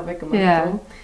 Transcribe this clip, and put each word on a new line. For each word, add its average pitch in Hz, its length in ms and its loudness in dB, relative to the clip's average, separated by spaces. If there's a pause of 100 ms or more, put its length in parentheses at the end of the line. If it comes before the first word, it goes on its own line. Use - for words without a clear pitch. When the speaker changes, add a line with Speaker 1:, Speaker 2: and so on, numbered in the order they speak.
Speaker 1:
auch 165 40 -10
weggemacht. 170 320 -4
Speaker 2:
Ja. 175 280 4
Speaker 1:
So. 202 140 -4 (240)